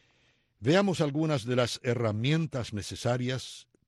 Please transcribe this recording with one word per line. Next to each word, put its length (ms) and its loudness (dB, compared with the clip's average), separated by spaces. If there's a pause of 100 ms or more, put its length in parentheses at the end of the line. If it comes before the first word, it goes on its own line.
(600)
Veamos 400 4
algunas 460 0
de 100 0
las 280 0
herramientas 880 0
necesarias 960 -4 (200)